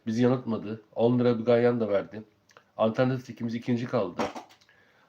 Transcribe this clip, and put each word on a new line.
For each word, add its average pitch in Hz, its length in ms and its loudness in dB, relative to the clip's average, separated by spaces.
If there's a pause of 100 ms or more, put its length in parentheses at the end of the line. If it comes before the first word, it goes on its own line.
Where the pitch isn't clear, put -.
Bizi 113 160 2
yanıltmadı. 113 580 -2 (140)
On 120 240 2
lira 120 200 2
bir 110 60 -6
ganyan 120 340 4
da 107 100 -2
verdi. 101 340 -2 (540)
Alternatif 127 480 0
tekimiz 117 300 -6
ikinci 117 300 -2
kaldı. 101 360 -4 (880)